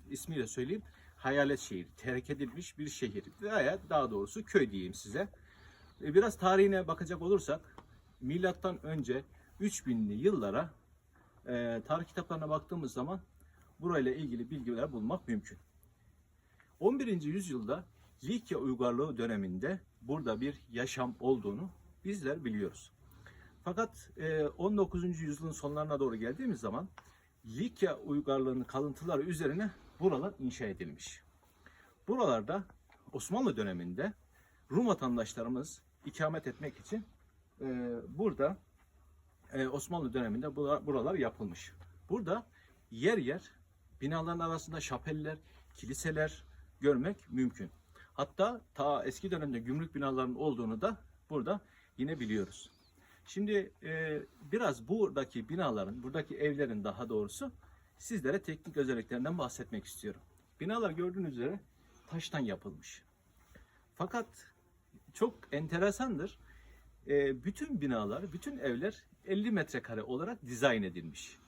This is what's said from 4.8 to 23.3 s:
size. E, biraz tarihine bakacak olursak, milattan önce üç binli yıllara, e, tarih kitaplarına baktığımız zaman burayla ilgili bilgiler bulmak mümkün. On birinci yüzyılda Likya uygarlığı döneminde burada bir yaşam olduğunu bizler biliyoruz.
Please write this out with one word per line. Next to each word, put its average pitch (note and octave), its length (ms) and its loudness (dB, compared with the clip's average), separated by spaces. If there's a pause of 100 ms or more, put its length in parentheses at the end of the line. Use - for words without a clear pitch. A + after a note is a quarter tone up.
size. C#3+ 340 -4 (720)
E, D3+ 140 0
biraz G#3 220 8
tarihine F#3+ 520 6
bakacak E3 340 -2
olursak, E3+ 380 4 (600)
milattan F3+ 680 0
önce C#3 380 -2 (360)
üç G3+ 260 -2
binli A2 260 2
yıllara, C3 580 2 (760)
e, A#2+ 400 -2
tarih E3 200 0
kitaplarına E3 420 -4
baktığımız D3+ 440 -2
zaman D#3+ 280 -4 (600)
burayla C#3+ 340 2
ilgili B2 360 -4
bilgiler B2+ 420 -2
bulmak B2 360 -2
mümkün. G#2 300 -2 (1200)
On A#3+ 200 6
birinci F#3 280 0
yüzyılda D#3 560 -2 (400)
Likya F#3 340 -2
uygarlığı B2+ 600 2
döneminde A2+ 600 0 (220)
burada A#2+ 380 -2
bir C#3 220 -4 (100)
yaşam B2 480 -2
olduğunu B2 500 2 (340)
bizler E3 400 -2
biliyoruz. G#2 480 -2 (720)